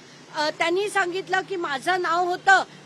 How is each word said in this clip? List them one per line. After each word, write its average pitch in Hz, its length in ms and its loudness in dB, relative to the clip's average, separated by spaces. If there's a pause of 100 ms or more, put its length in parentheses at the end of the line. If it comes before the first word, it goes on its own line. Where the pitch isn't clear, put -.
(360)
अ, 302 140 0
त्यांनी 349 380 0
सांगितलं 370 520 -2
की 370 160 -8
माझं 330 440 -2
नाव 349 240 0
होतं, 359 400 4 (220)